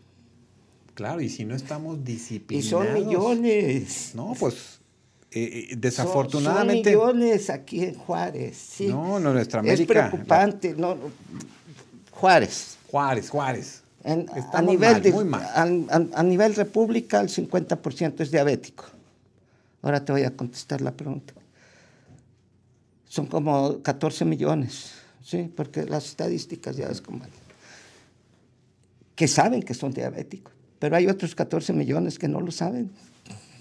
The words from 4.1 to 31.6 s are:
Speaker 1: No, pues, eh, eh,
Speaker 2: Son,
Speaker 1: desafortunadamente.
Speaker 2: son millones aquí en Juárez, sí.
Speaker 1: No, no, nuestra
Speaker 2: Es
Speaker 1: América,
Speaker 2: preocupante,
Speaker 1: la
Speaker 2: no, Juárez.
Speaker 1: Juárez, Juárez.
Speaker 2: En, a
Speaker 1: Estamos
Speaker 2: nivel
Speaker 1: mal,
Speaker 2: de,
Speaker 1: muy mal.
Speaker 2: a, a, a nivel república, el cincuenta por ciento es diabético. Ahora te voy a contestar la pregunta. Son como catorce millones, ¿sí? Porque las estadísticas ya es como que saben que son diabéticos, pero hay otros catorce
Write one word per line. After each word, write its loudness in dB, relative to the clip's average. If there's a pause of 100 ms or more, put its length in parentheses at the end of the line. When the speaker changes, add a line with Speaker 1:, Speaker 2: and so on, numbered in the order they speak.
Speaker 1:
No, -10
pues, -4 (520)
eh, -4
eh, -8
Speaker 2:
Son, -8
Speaker 1:
desafortunadamente. 2
Speaker 2:
son 6
millones 2
aquí -4
en -6
Juárez, -6
sí. -6
Speaker 1:
No, -2
no, 2
nuestra 0
Speaker 2:
Es 0
Speaker 1:
América, 4
Speaker 2:
preocupante, 2
Speaker 1:
la -8
Speaker 2:
no, -2 (1120)
Juárez. 4 (120)
Speaker 1:
Juárez, 0
Juárez. -6 (240)
Speaker 2:
En, -2
a -8
Speaker 1:
Estamos 2
Speaker 2:
nivel 8
Speaker 1:
mal, 4
Speaker 2:
de, 8
Speaker 1:
muy 2
mal. -2
Speaker 2:
a, 2
a, 2
a 4
nivel 4
república, 0
el 0
cincuenta -2
por -6
ciento -2
es -6
diabético. 0 (960)
Ahora 0
te -2
voy 4
a 0
contestar -8
la -4
pregunta. -10 (1800)
Son -4
como 0
catorce -2
millones, -2 (320)
¿sí? -6
Porque -6
las -6
estadísticas -8
ya -6
es -8
como -14 (1900)
que 2
saben 2
que -6
son -6
diabéticos, -10 (260)
pero 2
hay 4
otros -2
catorce -4